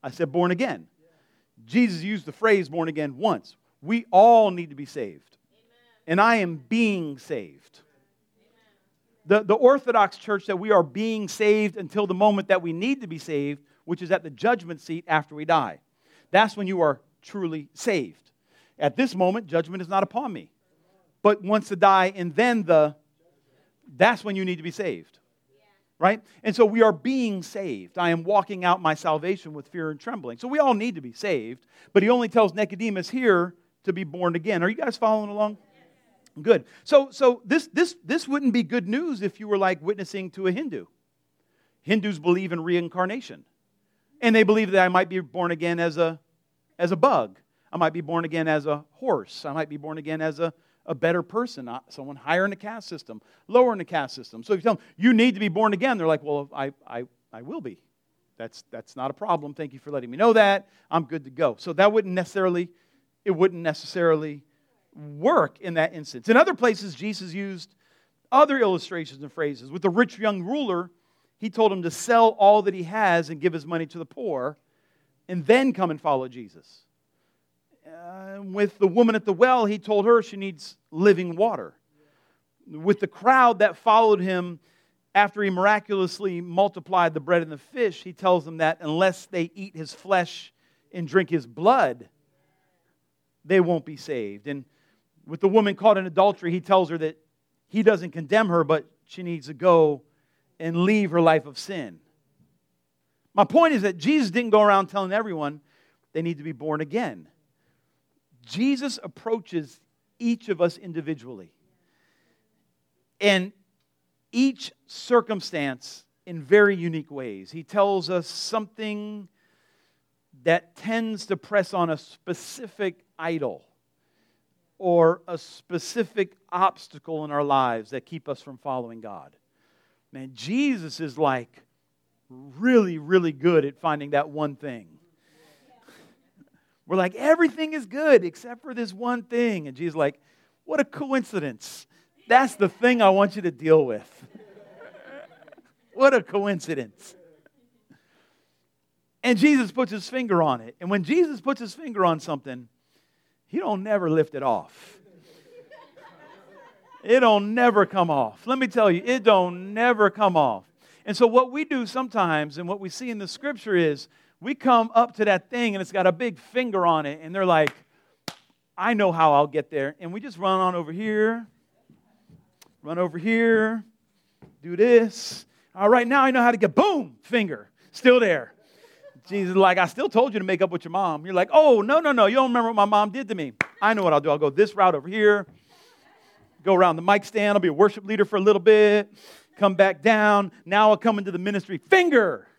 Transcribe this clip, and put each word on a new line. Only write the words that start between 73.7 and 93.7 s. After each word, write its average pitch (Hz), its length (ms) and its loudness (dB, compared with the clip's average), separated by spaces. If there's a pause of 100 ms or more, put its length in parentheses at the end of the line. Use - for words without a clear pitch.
to 175 120 -18
the 165 60 -10
poor 147 540 -8 (720)
and 175 180 -6
then 254 260 4
come 175 200 -2
and 151 80 -8
follow 135 260 -4
Jesus. 110 540 -20 (1040)
Uh, 185 580 -18
with 202 360 -2
the 202 80 4
woman 220 280 6
at 214 100 -2
the 202 80 -2
well, 240 320 4
he 208 140 -2
told 208 280 0
her 233 160 6
she 226 140 -12
needs 190 400 -12 (140)
living 175 460 2
water. 175 380 -4 (920)
With 170 340 -2
the 202 80 -4
crowd 240 500 4
that 196 180 2
followed 214 440 4
him 180 400 -4 (540)
after 202 280 2
he 196 80 0
miraculously 190 920 -2
multiplied 180 720 0
the 156 80 -6
bread 170 220 0
and 160 80 -10
the 147 80 -14
fish, 233 440 -6
he 180 100 -18
tells 180 320 0
them 160 140 -14
that 160 220 0
unless 175 460 -2
they 175 280 -6
eat 196 200 -14
his 160 180 -14
flesh - 600 -4 (400)
and 170 160 -8
drink 175 200 2
his 156 180 -4
blood, 143 600 0 (1400)
they 185 160 2
won't 170 240 0